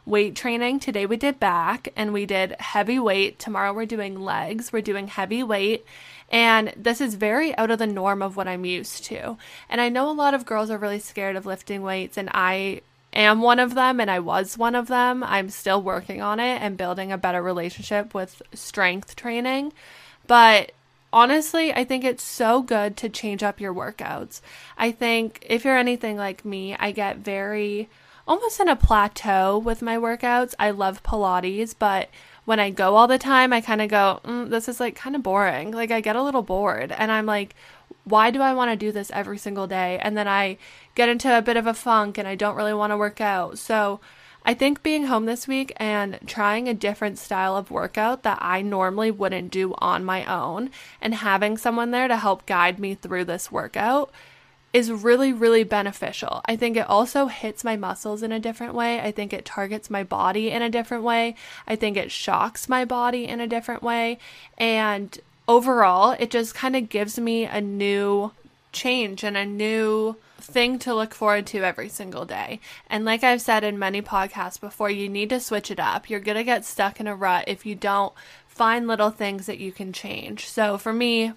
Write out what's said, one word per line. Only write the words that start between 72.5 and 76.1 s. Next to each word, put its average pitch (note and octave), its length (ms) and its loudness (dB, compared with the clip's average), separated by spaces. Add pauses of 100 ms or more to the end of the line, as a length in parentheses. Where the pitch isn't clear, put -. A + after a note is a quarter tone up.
And G#3+ 160 -2
like A3+ 180 0
I've B3 180 4
said A3 220 2
in G#3 140 -2
many G3 240 -2
podcasts G3 580 -4
before, G3+ 300 -4
you G3+ 180 -4
need G3+ 220 -4
to B3+ 100 -2
switch G#3+ 300 -6
it F#3 100 -8
up. - 300 -2
You're G#3+ 100 -6